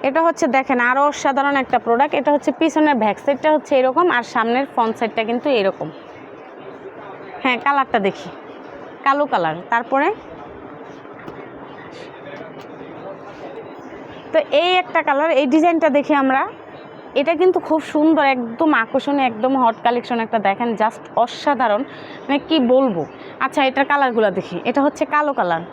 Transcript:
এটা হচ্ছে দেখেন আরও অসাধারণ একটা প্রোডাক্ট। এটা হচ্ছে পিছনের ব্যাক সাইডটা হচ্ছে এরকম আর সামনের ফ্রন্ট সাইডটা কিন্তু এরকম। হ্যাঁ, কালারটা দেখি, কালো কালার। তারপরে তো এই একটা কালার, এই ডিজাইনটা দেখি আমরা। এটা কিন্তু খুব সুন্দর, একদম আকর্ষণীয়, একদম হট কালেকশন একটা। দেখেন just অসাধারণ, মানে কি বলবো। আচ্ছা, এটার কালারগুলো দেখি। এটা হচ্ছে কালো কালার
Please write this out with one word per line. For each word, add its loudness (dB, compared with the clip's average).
এটা 0
হচ্ছে 0
দেখেন 0
আরও 2
অসাধারণ 0
একটা 0
প্রোডাক্ট। 4
এটা 2
হচ্ছে 0
পিছনের 4
ব্যাক 2
সাইডটা 2
হচ্ছে -2
এরকম 4
আর 0
সামনের 2
ফ্রন্ট 0
সাইডটা -2
কিন্তু -2
এরকম। 0
হ্যাঁ, 0
কালারটা 2
দেখি, -4
কালো 2
কালার। 0
তারপরে 0
তো 4
এই 2
একটা -2
কালার, 2
এই 4
ডিজাইনটা 4
দেখি 2
আমরা। 2
এটা 2
কিন্তু 6
খুব 2
সুন্দর, 4
একদম 0
আকর্ষণীয়, 0
একদম 0
হট 4
কালেকশন 0
একটা। -2
দেখেন 0
just 0
অসাধারণ, 0
মানে 0
কি 4
বলবো। 4
আচ্ছা, -2
এটার 2
কালারগুলো 4
দেখি। -6
এটা 2
হচ্ছে 0
কালো 2
কালার 0